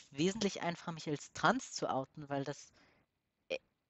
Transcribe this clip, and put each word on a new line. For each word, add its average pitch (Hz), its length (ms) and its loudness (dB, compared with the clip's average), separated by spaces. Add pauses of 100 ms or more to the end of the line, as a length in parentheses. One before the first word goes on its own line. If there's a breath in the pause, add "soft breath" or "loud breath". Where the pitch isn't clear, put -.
wesentlich 190 520 2
einfacher, 170 300 -2
mich 160 160 -8
als - 240 -2
trans 208 400 2
zu - 160 -2
outen, 135 400 -4
weil 139 160 -2
das - 280 -8 (760)
e-, - 100 -4 (320)